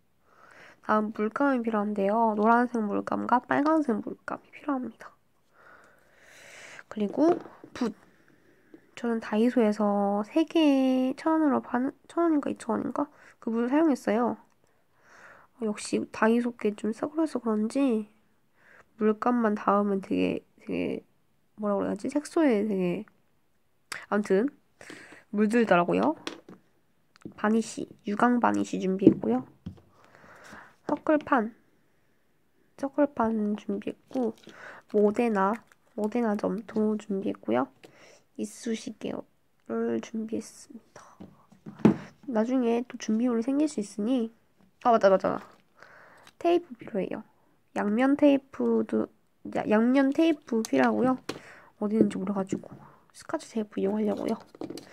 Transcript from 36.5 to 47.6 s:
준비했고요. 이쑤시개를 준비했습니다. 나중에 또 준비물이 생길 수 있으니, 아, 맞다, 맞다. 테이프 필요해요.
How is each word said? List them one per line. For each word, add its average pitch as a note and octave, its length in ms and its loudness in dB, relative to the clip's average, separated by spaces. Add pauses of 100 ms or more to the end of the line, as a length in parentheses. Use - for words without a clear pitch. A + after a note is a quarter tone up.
준비했고요. G#3+ 720 -4 (680)
이쑤시개를 - 1700 -8
준비했습니다. - 1000 -10 (1200)
나중에 A#3+ 640 0
또 - 100 -14
준비물이 A3+ 440 0
생길 C#4+ 260 0
수 A3 120 -6
있으니, A3+ 540 -2 (500)
아, B3 60 4
맞다, G#3+ 200 6
맞다. F#3 360 2 (920)
테이프 E4+ 360 0
필요해요. - 480 -6 (540)